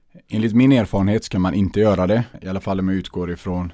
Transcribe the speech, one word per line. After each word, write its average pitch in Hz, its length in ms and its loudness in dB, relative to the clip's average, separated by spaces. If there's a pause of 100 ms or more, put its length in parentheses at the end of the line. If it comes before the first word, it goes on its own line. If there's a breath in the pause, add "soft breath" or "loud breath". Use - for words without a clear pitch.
(280)
Enligt 110 260 -2
min 127 180 6
erfarenhet 104 520 2
ska - 160 -4
man 92 140 0
inte 98 260 0
göra 98 280 2
det, 113 160 0 (180)
i - 60 -14
alla 95 140 -8
fall 95 180 -4
om 95 80 -2
jag 95 100 -2
utgår 87 340 -8
ifrån 87 420 -6